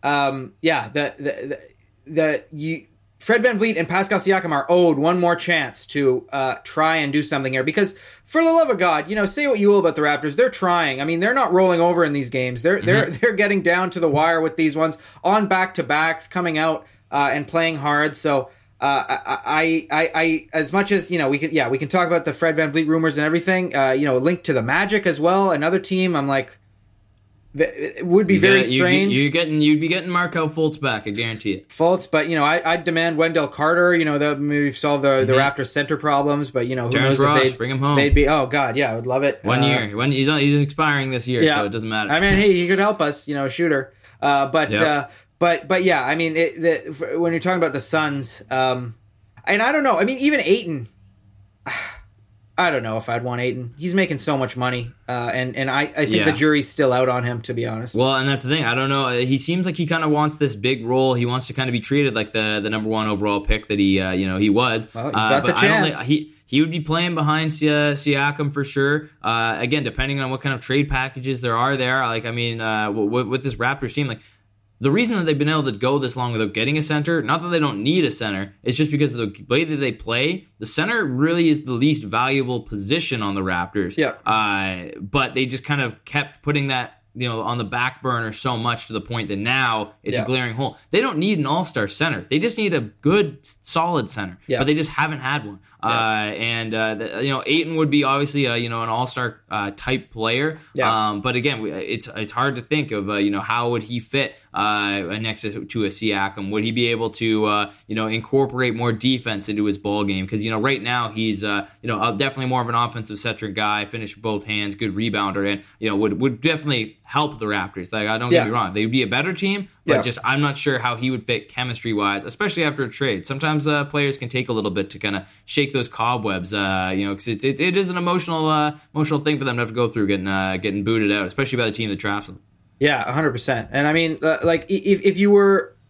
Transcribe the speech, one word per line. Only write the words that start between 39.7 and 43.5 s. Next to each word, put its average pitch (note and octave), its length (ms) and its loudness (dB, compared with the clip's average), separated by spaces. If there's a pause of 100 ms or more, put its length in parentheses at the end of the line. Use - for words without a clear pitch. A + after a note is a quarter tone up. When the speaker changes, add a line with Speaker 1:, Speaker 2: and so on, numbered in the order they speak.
Speaker 2:
One, C3 160 0
he's, C3+ 160 2
he's C#3+ 340 4
expiring C#3+ 480 0
this B2 160 -4
year, B2+ 160 2
Speaker 1:
yeah. D3+ 120 4
Speaker 2:
so D3 100 0
it G2+ 80 -4
doesn't A2+ 160 -6
matter. G#2+ 220 -2
Speaker 1:
I E3 100 2
mean, G3 140 4
hey, G3+ 180 6
he F3 140 2
could F#3+ 120 2
help G3+ 220 2
us, D3 260 -2
you D3 80 -4
know, C#3 140 -2
shooter. C#3+ 440 0 (280)